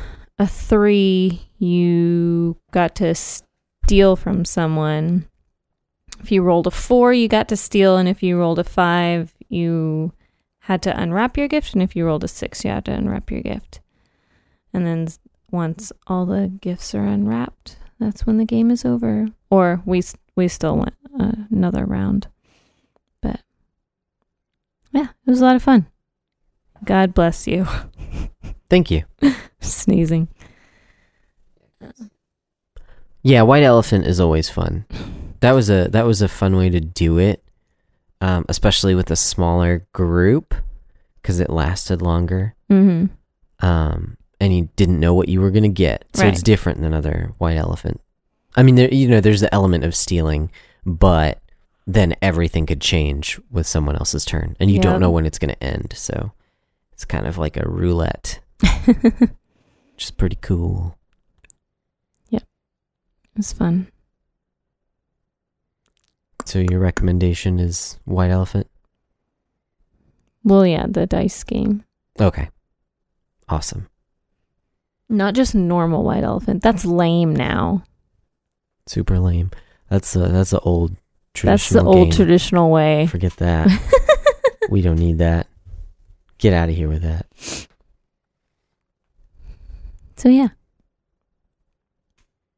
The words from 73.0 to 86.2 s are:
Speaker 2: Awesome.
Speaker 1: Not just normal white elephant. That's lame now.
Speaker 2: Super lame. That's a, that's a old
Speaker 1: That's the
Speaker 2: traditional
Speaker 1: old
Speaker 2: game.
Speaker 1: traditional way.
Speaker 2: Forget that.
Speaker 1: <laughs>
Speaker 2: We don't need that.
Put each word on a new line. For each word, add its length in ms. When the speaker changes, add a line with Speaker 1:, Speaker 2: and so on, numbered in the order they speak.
Speaker 2:
Awesome. 400
Speaker 1:
Not 260
just 200
normal 480
white 200
elephant. 400
That's 220
lame 500
now. 480
Speaker 2:
Super 340
lame. 320
That's 260
a, 40
that's 340
a 80
old 340
Speaker 1:
That's 240
the 120
Speaker 2:
traditional 100
Speaker 1:
old 160
Speaker 2:
game. 80
Speaker 1:
traditional 580
way. 360
Speaker 2:
Forget 300
that. 300
Speaker 1:
<laughs> 1000
Speaker 2:
We 120
don't 180
need 200
that. 280